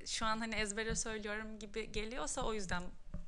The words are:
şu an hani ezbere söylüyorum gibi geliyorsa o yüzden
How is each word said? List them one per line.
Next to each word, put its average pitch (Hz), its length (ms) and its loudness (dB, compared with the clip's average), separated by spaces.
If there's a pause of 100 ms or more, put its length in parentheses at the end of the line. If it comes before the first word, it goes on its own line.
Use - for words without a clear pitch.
şu - 200 2
an 220 120 4
hani 226 160 0
ezbere 220 420 2
söylüyorum 214 640 -2
gibi 214 340 -4
geliyorsa 254 500 0
o 226 120 2
yüzden 180 280 0 (460)